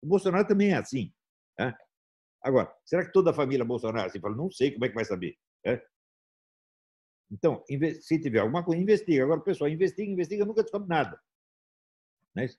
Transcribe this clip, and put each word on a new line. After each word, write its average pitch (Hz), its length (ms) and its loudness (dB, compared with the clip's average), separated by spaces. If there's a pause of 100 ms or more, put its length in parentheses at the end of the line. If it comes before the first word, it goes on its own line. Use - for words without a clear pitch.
O 143 40 -8
Bolsonaro 190 400 2
também 202 220 4
é 170 80 4
assim, 120 340 -4 (460)
né? 120 180 -2 (680)
Agora, 127 280 2 (140)
será 175 180 0
que - 80 -10
toda 180 200 6
a - 20 0
família 135 320 0
Bolsonaro 117 400 -2
é - 20 -4
assim? 92 120 -8
Fala, 104 160 -4
não 165 160 -4
sei, 135 200 0
como 117 140 -4
é 123 40 0
que - 60 -12
vai - 80 -2
saber, 90 320 -6 (300)
né? 117 160 -2 (1500)
Então, 120 380 -2
inve-, 139 260 -2
se 160 260 -2
tiver 120 180 2
alguma 127 240 0
coisa, 170 180 0
investiga. 190 420 4
Agora, 156 180 2
pessoal, 160 280 -2
investiga, 185 400 -2
investiga, 196 360 -2
nunca 214 160 -2
descobre 208 260 -4
nada. - 320 0 (1120)
Né? 123 140 -2 (120)